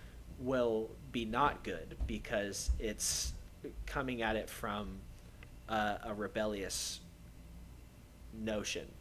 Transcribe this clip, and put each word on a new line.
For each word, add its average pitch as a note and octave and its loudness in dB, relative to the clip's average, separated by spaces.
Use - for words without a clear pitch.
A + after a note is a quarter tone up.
will A#2+ 6
be A#2+ 2
not A#2+ 4
good E2+ -4
because G#2 2
it's - 0
coming B2+ 0
at A2 6
it G#2+ 0
from G2+ -2
a, G#2+ 4
a G#2+ -2
rebellious G#2 0
notion, G#2+ 0